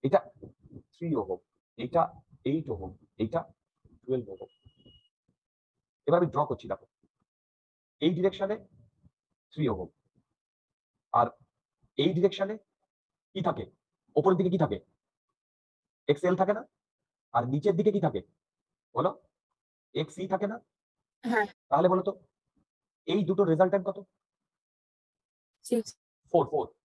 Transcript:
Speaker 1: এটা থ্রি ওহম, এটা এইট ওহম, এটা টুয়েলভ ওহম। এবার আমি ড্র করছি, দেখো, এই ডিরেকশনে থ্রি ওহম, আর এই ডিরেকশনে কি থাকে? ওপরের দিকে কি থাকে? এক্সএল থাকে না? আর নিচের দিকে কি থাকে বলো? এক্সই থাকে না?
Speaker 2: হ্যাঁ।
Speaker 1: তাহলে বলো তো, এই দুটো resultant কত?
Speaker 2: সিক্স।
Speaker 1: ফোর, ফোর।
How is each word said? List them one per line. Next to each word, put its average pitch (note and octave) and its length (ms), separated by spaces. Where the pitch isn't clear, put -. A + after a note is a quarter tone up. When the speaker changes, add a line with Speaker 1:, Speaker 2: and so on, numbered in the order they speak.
Speaker 1:
এটা C#3+ 120
থ্রি E3+ 120
ওহম, F#2+ 180
এটা - 240
এইট D#3 220
ওহম, E2 180
এটা E3 140
টুয়েলভ B2 320
ওহম। F#2+ 160
এবার E3 120
আমি F3 140
ড্র D3 160
করছি, - 220
দেখো, - 140
এই D#3+ 160
ডিরেকশনে G3 380
থ্রি D#3 100
ওহম, F#2 160
আর - 140
এই D3+ 200
ডিরেকশনে G3 380
কি F#3+ 140
থাকে? A#2+ 160
ওপরের F3 240
দিকে F#3 140
কি F#3 100
থাকে? G#2 140
এক্সএল F3+ 300
থাকে F#3+ 160
না? - 60
আর A#2+ 100
নিচের E3+ 260
দিকে G3+ 160
কি G3 100
থাকে A2 160
বলো? F3+ 160
এক্সই F3+ 320
থাকে G3 180
না? A#3 60
Speaker 2:
হ্যাঁ। A3 240
Speaker 1:
তাহলে E3 220
বলো F#3 140
তো, G3 40
এই G#3 160
দুটো G3 220
resultant F#3 380
কত? F#3+ 80
Speaker 2:
সিক্স। A#3 240
Speaker 1:
ফোর, D#3+ 200
ফোর। D3 140